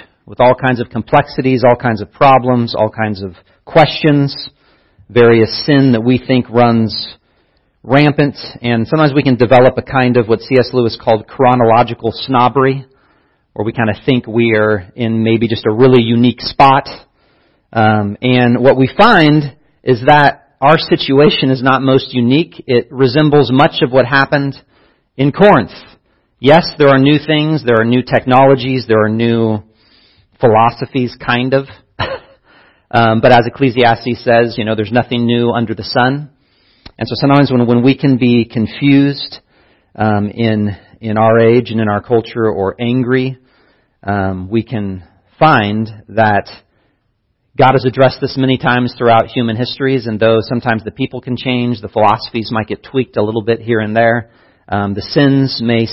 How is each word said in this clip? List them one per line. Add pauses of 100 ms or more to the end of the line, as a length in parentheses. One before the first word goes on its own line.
(260)
with
all
kinds
of
complexities,
all
kinds
of
problems,
all
kinds
of (320)
questions, (580)
various
sin
that
we
think
runs (680)
rampant. (240)
And
sometimes
we
can
develop
a
kind
of
what
C
S
Lewis
called
chronological
snobbery, (680)
where
we
kind
of
think
we
are
in
maybe
just
a
really
unique
spot. (840)
Um,
and
what
we
find (260)
is
that
our
situation
is
not
most
unique.
It
resembles
much
of
what
happened (540)
in
Corinth. (680)
Yes,
there
are
new
things,
there
are
new
technologies,
there
are
new (840)
philosophies,
kind
of. (320)
<laughs> (840)
Um,
but
as
Ecclesiastes
says,
you
know,
there's
nothing
new
under
the
sun. (680)
And
so
sometimes
when,
when
we
can
be
confused, (540)
um,
in, (240)
in
our
age
and
in
our
culture
or
angry, (640)
um,
we
can (340)
find (220)
that (1120)
God
has
addressed
this
many
times
throughout
human
histories,
and
though
sometimes
the
people
can
change,
the
philosophies
might
get
tweaked
a
little
bit
here
and
there, (360)
um,
the
sins
may